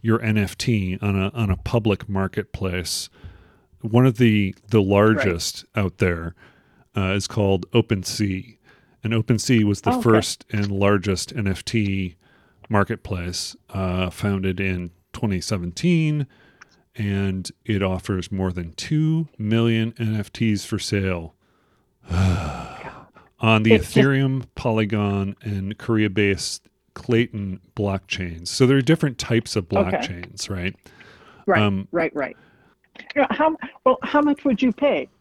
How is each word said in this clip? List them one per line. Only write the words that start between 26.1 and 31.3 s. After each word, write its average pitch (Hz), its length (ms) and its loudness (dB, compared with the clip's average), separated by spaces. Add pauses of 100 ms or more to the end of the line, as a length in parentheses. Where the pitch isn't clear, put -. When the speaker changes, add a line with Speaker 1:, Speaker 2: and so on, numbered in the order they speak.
Speaker 1:
Clayton 110 680 -2 (160)
blockchains. 92 720 -4
So - 180 2
there 135 120 4
are 139 40 4
different 139 360 0
types - 380 -2
of 98 160 -2
Speaker 2:
Okay. - 40 -2 (220)
Speaker 1:
blockchains, - 520 -10
right? 95 260 -6 (680)